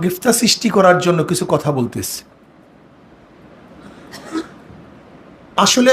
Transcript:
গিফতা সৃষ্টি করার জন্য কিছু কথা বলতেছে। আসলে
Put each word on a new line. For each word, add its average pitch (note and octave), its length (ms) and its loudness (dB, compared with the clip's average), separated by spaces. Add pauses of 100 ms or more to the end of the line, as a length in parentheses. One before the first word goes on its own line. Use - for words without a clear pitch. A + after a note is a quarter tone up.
গিফতা F#3 300 -2
সৃষ্টি A3+ 360 0
করার F#3 300 4
জন্য F3 260 0
কিছু F3+ 240 -4
কথা D3 240 -2
বলতেছে। A#2 460 -6 (3500)
আসলে B3 360 4